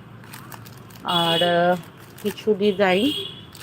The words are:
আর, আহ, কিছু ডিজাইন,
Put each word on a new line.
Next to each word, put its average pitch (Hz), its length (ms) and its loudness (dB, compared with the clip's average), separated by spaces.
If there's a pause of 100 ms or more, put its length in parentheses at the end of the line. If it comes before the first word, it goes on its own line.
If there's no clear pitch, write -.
(1040)
আর, 170 380 2
আহ, 175 340 4 (460)
কিছু 208 320 0
ডিজাইন, 202 560 2 (520)